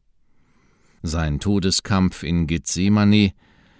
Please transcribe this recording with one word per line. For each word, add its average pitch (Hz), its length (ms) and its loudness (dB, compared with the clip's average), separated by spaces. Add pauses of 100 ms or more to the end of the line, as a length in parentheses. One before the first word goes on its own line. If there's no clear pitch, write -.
(1040)
Sein 78 360 -2
Todeskampf 95 840 -2
in 85 240 -2
Gethsemane, 101 880 2 (460)